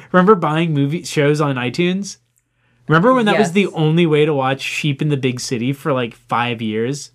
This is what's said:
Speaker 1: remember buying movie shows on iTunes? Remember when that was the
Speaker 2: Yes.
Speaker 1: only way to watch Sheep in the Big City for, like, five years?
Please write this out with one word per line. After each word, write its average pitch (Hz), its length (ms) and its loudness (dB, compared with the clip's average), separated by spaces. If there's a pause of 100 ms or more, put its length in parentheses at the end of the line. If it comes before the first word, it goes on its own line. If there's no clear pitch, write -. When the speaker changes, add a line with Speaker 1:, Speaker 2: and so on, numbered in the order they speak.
(120)
Speaker 1:
remember 185 240 6
buying 160 380 0
movie 143 300 -2
shows 151 380 0
on 143 140 0
iTunes? 175 640 -4 (720)
Remember 175 260 4
when 247 120 2
that 202 140 2
was 190 120 2
the 196 120 4
Speaker 2:
Yes. - 120 -2
Speaker 1:
only 160 320 2
way 151 180 4
to 156 80 0
watch 135 280 -2
Sheep - 400 -4
in 151 80 -2
the 143 80 0
Big 127 220 -4
City 123 340 -4
for, 147 200 -4
like, 123 220 -4
five 120 460 -4
years? 113 540 -4